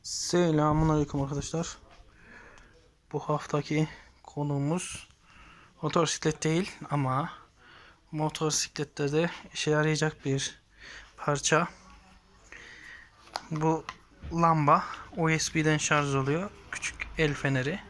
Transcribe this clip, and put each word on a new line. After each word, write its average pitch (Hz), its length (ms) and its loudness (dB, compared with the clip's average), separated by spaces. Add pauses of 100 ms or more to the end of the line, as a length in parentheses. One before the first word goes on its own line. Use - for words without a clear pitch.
Selamun 156 840 2
aleyküm 147 320 0
arkadaşlar. 143 560 -4 (1300)
Bu 147 80 -4
haftaki 151 680 -2 (360)
konumuz 143 840 -4 (760)
motosiklet 156 640 0
değil 165 280 0 (180)
ama 139 440 0 (800)
motosiklette 151 1000 -2
de 165 180 2 (240)
işe - 180 0
yarayacak 151 540 2
bir 135 340 -2 (580)
parça. 143 500 2 (1800)
Bu 160 340 0 (480)
lamba 165 520 6 (320)
U 160 220 2
S - 160 -4
B'den 156 220 4
şarj 147 380 2
oluyor. 147 360 0 (200)
Küçük - 360 -8 (100)
el 151 160 2
feneri. 135 460 -2 (100)